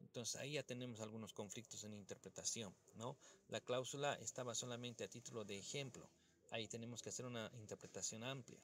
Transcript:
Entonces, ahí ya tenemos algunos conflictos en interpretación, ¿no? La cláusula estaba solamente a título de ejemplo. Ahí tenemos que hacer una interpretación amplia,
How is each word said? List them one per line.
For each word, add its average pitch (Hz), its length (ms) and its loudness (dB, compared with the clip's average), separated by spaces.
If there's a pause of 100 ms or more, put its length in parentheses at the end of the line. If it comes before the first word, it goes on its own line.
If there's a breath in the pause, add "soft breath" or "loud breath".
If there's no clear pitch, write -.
Entonces, - 360 0
ahí 139 160 0
ya 139 100 6
tenemos 123 380 -2
algunos 110 320 -2
conflictos 104 520 -2
en 107 100 -4
interpretación, 101 800 0 (200)
¿no? 123 220 -2 (320 loud breath)
La 110 120 2
cláusula 131 540 4
estaba 120 400 0
solamente 120 500 0
a 95 40 2
título 117 360 -4
de 98 140 0
ejemplo. 131 500 -2 (420 loud breath)
Ahí 113 180 2
tenemos 117 340 -2
que - 60 -2
hacer 123 180 0
una 117 280 0
interpretación 104 680 -2
amplia, 131 420 -2